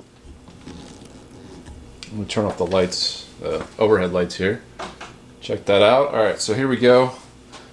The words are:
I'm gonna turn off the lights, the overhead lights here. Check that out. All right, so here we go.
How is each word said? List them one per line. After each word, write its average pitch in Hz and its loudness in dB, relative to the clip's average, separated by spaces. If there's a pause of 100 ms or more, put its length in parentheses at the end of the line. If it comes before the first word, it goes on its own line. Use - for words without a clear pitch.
(2000)
I'm 107 -12
gonna 101 -6
turn 104 -4
off 92 -4
the 90 -2
lights, 92 -2 (120)
the 80 -6 (140)
overhead 95 2
lights 90 -2
here. 101 -4 (800)
Check - -8
that 101 4
out. 127 4
All 113 0
right, 95 -2
so - -2
here 135 -2
we 127 0
go. 123 6 (600)